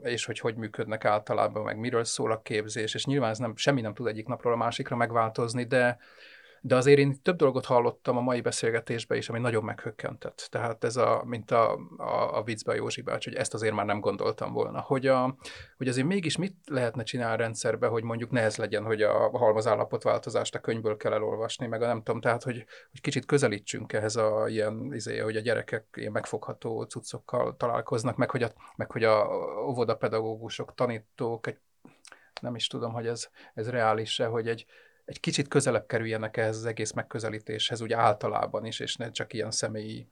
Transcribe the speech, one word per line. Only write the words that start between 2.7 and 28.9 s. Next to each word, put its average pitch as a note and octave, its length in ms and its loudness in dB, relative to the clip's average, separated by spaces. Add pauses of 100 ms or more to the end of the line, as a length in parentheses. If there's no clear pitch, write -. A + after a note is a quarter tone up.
és A#2 100 -4
nyilván C3+ 260 2
ez G#2+ 80 -4
nem, A2 180 -4
semmi C#3+ 240 2
nem G#2+ 140 -4
tud B2 120 -4
egyik G#2+ 200 -4
napról A#2+ 260 0
a A#2 40 2
másikra A#2 400 -2
megváltozni, A#2 680 0
de, B2 340 4 (640)
de B2+ 140 4
azért C#3 220 8
én C#3 240 4
több F3+ 140 2
dolgot C3 280 4
hallottam B2 520 2
a A#2+ 40 2
mai B2 200 0
beszélgetésben A#2 800 0
is, A#2 100 -6
ami A#2 100 -4
nagyon A2+ 260 0
meghökkentett. - 840 -8
Tehát A2+ 340 -4
ez A#2 120 0
a, A2+ 280 4
mint A#2 260 -6
a, A2+ 280 4 (180)
a, A#2+ 400 -2
a A2+ 60 -2
viccbe A2+ 300 -4
a - 20 2
Józsi A#2 280 -4
bácsi, A#2 280 -4
hogy - 80 -6
ezt - 160 -2
azért G#2+ 200 0
már G#2 120 0
nem G#2 140 0
gondoltam G2+ 520 -2
volna. A2+ 280 -2
Hogy, C3+ 260 0
a, C3 300 4 (400)
hogy B2 120 -2
azért C3 180 2
mégis F3 300 0
mit - 200 -4 (100)
lehetne B2 360 -2
csinálni A#2 320 -2
a - 20 -2
rendszerbe, A2+ 500 0
hogy A2+ 160 0
mondjuk A#2 280 -4
nehez A2 260 2
legyen, G#2+ 280 -2
hogy G#2+ 180 2
a A2 360 4
halmazállapotváltozást A2 1160 2
a A2+ 40 -4
könyvből A2+ 380 -2
kell G#2+ 160 -2
elolvasni, G#2+ 540 -2
meg A2+ 160 -2
a A#2 40 0
nem A#2 160 0
tudom, A#2 180 -2
tehát, A#2+ 220 2
hogy, A#2+ 220 -6 (260)
hogy - 100 -20
kicsit C3+ 260 -2
közelítsünk A2 640 0
ehhez A2 240 0
a A2 320 2
ilyen, A2 460 -2
izé, A2+ 240 -6
hogy A2 180 -2
a G#2+ 40 -2
gyerekek A2 440 -2 (100)
ilyen A2 180 -6
megfogható A2+ 720 -4
cuccokkal A#2+ 720 -4
találkoznak, A#2+ 600 0
meg B2 140 2
hogy A#2+ 120 0
a, A2+ 80 0 (260)
meg - 140 -6